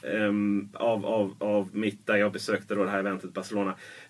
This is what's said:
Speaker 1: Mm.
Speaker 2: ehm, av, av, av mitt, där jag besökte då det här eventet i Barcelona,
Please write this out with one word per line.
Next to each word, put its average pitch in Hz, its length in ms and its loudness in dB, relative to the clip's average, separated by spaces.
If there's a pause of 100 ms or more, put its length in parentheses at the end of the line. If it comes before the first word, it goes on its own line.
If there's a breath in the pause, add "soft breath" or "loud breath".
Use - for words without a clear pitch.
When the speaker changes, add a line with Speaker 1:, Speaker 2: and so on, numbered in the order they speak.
Speaker 1:
Mm. 107 240 0
Speaker 2:
ehm, 101 460 0
av, 113 320 0
av, 104 340 0
av 104 340 2
mitt, 104 340 -4
där 107 100 4
jag 101 140 4
besökte 101 440 -2
då 101 80 2
det 95 60 2
här 98 100 0
eventet 95 300 -2
i - 40 -14
Barcelona, 95 420 -2 (340 loud breath)